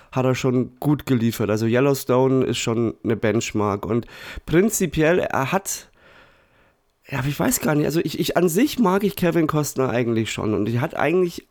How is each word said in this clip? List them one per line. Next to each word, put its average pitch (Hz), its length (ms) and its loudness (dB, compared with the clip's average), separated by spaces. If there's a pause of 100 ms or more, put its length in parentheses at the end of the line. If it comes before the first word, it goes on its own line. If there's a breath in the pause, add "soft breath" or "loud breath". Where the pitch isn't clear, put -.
(120)
hat 131 120 0
er 127 120 2
schon 127 420 -2
gut 143 280 0
geliefert. 113 440 0
Also 110 160 0
Yellowstone 131 800 2
ist 120 140 -2
schon 117 440 -2
eine 113 140 0
Benchmark 104 680 -2
und 113 220 -2 (400 loud breath)
prinzipiell, 170 720 2
er 131 320 -2
hat, - 380 -4 (1200 soft breath)
ja, 139 100 -6
aber 127 100 -2
ich 143 120 -6
weiß 254 200 0
gar 156 140 0
nicht, 147 120 2
also 156 180 0
ich, - 160 -6
ich, - 160 -2
an 175 120 4
sich 208 300 2
mag 196 240 2
ich 202 140 -2
Kevin 165 300 2
Costner 139 440 0
eigentlich 113 400 0
schon - 240 -2
und 101 140 0
er 117 120 0
hat - 140 -4
eigentlich 175 560 0